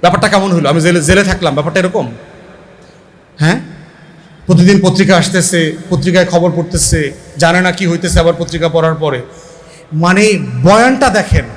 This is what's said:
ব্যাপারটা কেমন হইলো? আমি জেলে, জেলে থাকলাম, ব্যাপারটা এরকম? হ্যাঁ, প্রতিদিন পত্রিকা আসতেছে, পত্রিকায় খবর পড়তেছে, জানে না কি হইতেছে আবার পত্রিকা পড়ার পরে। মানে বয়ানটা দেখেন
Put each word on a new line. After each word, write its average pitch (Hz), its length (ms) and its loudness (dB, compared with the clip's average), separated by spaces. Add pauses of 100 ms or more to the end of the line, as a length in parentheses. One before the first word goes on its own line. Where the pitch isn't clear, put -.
ব্যাপারটা 175 280 0
কেমন 196 240 0
হইলো? 170 180 0
আমি 160 100 2
জেলে, 170 200 2
জেলে 185 240 2
থাকলাম, 175 300 -2
ব্যাপারটা 160 260 -2
এরকম? 180 320 -4 (1300)
হ্যাঁ, 170 220 0 (840)
প্রতিদিন 180 360 4
পত্রিকা 185 340 2
আসতেছে, 165 600 -2 (140)
পত্রিকায় 175 360 0
খবর 175 300 0
পড়তেছে, 160 560 -2 (240)
জানে 165 240 2
না 180 120 0
কি 190 140 -4
হইতেছে 170 340 -2
আবার 165 180 2
পত্রিকা 165 300 -4
পড়ার 160 260 0
পরে। 143 280 -4 (680)
মানে 185 460 2 (240)
বয়ানটা 247 460 4
দেখেন 202 360 0 (120)